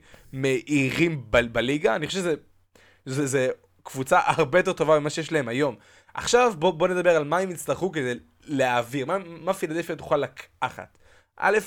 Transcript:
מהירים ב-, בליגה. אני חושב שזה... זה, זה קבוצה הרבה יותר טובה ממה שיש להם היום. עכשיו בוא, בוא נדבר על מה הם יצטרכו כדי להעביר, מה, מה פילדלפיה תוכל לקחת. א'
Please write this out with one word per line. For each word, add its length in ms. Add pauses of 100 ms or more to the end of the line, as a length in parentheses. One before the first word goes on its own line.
(340)
מהירים 960
ב-, 240
בליגה. 420
אני 120
חושב 120
שזה... 140 (720)
זה, 220
זה 220 (340)
קבוצה 420
הרבה 340
יותר 140
טובה 260
ממה 100
שיש 220
להם 160
היום. 280 (380)
עכשיו 460
בוא, 120
בוא 160
נדבר 280
על 80
מה 140
הם 140
יצטרכו 400
כדי 220 (320)
להעביר, 600
מה, 120
מה 360
פילדלפיה 420
תוכל 220
לקחת. 800 (400)
א' 300